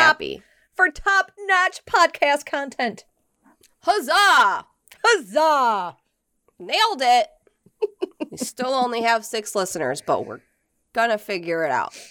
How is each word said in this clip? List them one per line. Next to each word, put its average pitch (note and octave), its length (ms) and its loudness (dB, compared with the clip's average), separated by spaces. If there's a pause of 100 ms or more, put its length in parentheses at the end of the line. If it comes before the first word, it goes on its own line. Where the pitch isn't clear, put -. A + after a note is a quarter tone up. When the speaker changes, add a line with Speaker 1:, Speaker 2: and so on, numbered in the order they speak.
Speaker 1:
happy. D#4 420 2 (360)
Speaker 2:
For F4+ 120 4
top-notch F#4+ 960 -2
podcast E4 600 2
content. C4+ 580 -8 (760)
Speaker 1:
Huzzah! D4+ 840 2 (400)
Speaker 2:
Huzzah! B3+ 920 0 (640)
Speaker 1:
Nailed C#4+ 420 -2
it. B3 240 2 (560)
<laughs> - 480 -8
We F3 60 -16
still B3+ 380 -6
only B3 280 -2
have A3+ 220 0
six A3 320 -8
listeners, D#3 500 -4
but B2+ 180 -2
we're G#2+ 140 -14 (540)
gonna A3+ 260 -2
figure E3+ 460 -6
it C#3+ 80 -2
out. - 260 -4 (120)